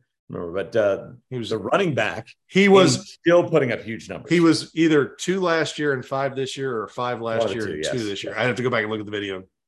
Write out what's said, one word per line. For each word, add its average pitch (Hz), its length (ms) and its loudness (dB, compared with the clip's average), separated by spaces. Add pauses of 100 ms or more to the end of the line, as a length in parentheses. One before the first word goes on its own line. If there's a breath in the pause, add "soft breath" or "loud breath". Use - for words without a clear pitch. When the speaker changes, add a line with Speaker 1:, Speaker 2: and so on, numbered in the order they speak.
(300)
Speaker 1:
remember, 90 220 -8 (120)
but, - 120 -8
uh, 101 320 0 (220)
Speaker 2:
He 127 80 -8
was 110 140 -8
Speaker 1:
the 110 60 -2
running 147 360 0
back. 107 340 -4 (200)
Speaker 2:
He 196 180 4
Speaker 1:
And 196 80 8
Speaker 2:
was 175 220 8
Speaker 1:
he's - 180 -10
still 170 360 4
putting 139 220 2
up 104 100 -4
huge 107 280 -10
numbers. 90 220 -10
Speaker 2:
He 175 80 4
was 165 360 4
either 156 300 4
two - 340 -4
last 165 380 0
year 147 160 0
and 123 120 -6
five 135 300 -4
this 131 220 -6
year, 127 240 -6
or 95 60 -10
five 123 340 -6
last 113 180 -2
Speaker 1:
One 113 80 0
of - 20 -4
the 95 60 -4
Speaker 2:
year 110 120 -4
Speaker 1:
two, 82 60 -8
Speaker 2:
and 76 100 -6
two 78 140 -4
Speaker 1:
yes. 110 80 -4
Speaker 2:
this 101 180 -8
year. - 140 -10
I 110 60 0
have 123 120 0
to 123 80 -4
go 120 60 2
back 117 120 2
and 107 100 -4
look 110 80 -4
at 104 60 -10
the 104 60 -12
video 98 320 -6 (240)